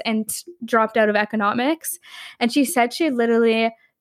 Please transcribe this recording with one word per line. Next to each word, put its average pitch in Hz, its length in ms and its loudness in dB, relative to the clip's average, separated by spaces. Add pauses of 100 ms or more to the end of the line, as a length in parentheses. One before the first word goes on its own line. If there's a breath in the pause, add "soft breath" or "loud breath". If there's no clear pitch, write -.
and 220 240 -2
s-, - 160 -10 (180)
dropped 226 360 0
out 214 100 4
of 208 80 2
economics. 220 840 -2 (400 loud breath)
And 240 140 0
she 285 140 2
said 240 260 0
she 330 160 -2
literally 233 680 2 (260 soft breath)